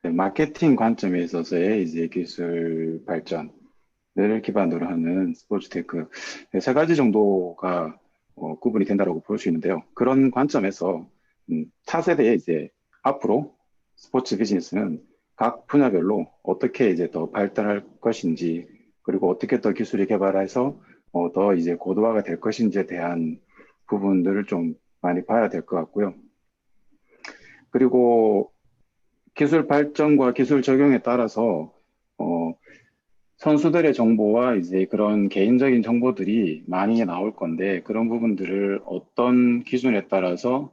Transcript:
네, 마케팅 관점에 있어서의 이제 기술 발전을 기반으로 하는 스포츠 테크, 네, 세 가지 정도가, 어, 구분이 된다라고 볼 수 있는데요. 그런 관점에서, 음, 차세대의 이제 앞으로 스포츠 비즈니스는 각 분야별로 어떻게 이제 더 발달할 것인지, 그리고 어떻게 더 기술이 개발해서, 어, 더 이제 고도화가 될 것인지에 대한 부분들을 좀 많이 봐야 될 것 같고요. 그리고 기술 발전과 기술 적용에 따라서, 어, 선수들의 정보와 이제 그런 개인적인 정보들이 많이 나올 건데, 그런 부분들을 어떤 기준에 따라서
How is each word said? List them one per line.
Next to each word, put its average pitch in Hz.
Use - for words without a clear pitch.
네, 87
마케팅 156
관점에 104
있어서의 90
이제 82
기술 82
발전을 -
기반으로 85
하는 85
스포츠 -
테크, 82
네, 95
세 127
가지 160
정도가, 92
어, 78
구분이 110
된다라고 92
볼 -
수 -
있는데요. 82
그런 131
관점에서, 98
음, 78
차세대의 147
이제 80
앞으로 135
스포츠 -
비즈니스는 95
각 -
분야별로 104
어떻게 117
이제 85
더 82
발달할 101
것인지, 85
그리고 92
어떻게 -
더 107
기술이 101
개발해서, 98
어, 87
더 98
이제 85
고도화가 104
될 85
것인지에 107
대한 85
부분들을 98
좀 87
많이 87
봐야 110
될 85
것 -
같고요. 92
그리고 120
기술 151
발전과 147
기술 135
적용에 135
따라서, 113
어, 85
선수들의 151
정보와 113
이제 92
그런 104
개인적인 123
정보들이 104
많이 101
나올 92
건데, 90
그런 113
부분들을 98
어떤 120
기준에 120
따라서 98